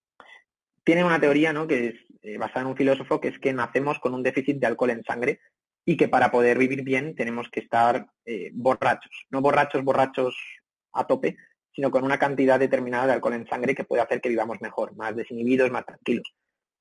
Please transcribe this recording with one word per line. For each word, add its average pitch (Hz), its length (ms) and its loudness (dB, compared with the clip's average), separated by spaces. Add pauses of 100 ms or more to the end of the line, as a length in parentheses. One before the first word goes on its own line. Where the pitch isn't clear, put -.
(840)
tienen 170 200 4
una 165 160 4
teoría, 151 320 4
¿no?, 156 140 -4
que 123 220 0
es, 113 60 -8 (280)
eh, 107 160 -14
basada 113 240 -4
en 131 60 -4
un 131 80 -6
filósofo, 135 440 0
que - 80 -4
es 131 100 -10
que 135 140 -2
nacemos 131 460 -2
con 127 160 -4
un 127 80 -6
déficit 135 360 -2
de 127 80 -2
alcohol 120 240 0
en 113 140 -4
sangre 123 360 -4 (440)
y - 120 2
que 135 120 4
para 123 220 4
poder 120 280 4
vivir 131 240 0
bien 135 320 -2
tenemos 117 360 -6
que - 100 -6
estar, 117 460 2 (180)
eh, 101 280 -8
borrachos, 123 800 -2
no 135 100 -4
borrachos, 143 440 2
borrachos 131 520 0 (560)
a 123 140 -2
tope, 139 300 -2 (360)
sino 135 180 -2
con 127 140 0
una 135 140 0
cantidad 135 420 4
determinada 127 460 0
de 135 80 4
alcohol 120 200 -2
en 117 120 -8
sangre 127 280 -2
que - 100 -8
puede 123 180 0
hacer 117 180 -2
que 127 80 -4
vivamos 110 320 -2
mejor, 107 340 -6
más 110 220 -8
desinhibidos, 123 540 0
más 120 160 -6
tranquilos. - 480 -6 (460)